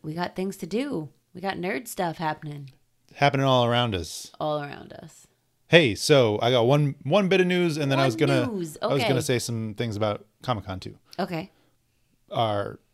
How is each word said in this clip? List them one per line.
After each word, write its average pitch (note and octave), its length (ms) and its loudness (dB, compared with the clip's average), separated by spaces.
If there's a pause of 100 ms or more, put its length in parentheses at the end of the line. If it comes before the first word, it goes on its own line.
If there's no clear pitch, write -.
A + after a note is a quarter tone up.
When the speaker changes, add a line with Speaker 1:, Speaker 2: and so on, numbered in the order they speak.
Speaker 1:
we D3+ 140 -10
got F3 200 -6
things F#3+ 220 -6
to - 80 -10
do. F#3 440 -6 (260)
We F3 60 -14
got F#3+ 160 -4
nerd A3 300 -6
stuff E3+ 300 -6
happening. D3 540 -8 (420)
Speaker 2:
Happening C#3 320 2
all B2+ 200 4
around A#2+ 280 2
us. - 460 -8
Speaker 1:
All D3+ 200 -2
around - 340 -12
us. - 340 -20 (400)
Speaker 2:
Hey, D3+ 260 6
so A#2+ 480 4
I A#2 80 2
got B2 160 4
one, C#3+ 380 2
one F#3 240 2
bit F#3 140 4
of F3+ 40 4
news, F3 320 2
and C#3 140 -2
then C3+ 80 2
I C3+ 40 4
Speaker 1:
One C3+ 40 4
Speaker 2:
was A#2 80 0
gonna, C3 320 2
Speaker 1:
news. C3+ 340 -8
Speaker 2:
I - 60 -2
was C#3+ 160 2
gonna G#3+ 120 2
Speaker 1:
Okay. B2 60 0
Speaker 2:
say B2+ 160 0
some A2 380 -4
things A#2 200 -4
about G#2 300 -2 (160)
Comic A#2+ 240 -4
Con F#2 140 -8
too. - 180 -14 (220)
Speaker 1:
Okay. F3+ 320 -6 (800)
Speaker 2:
Our G#2+ 480 -2 (140)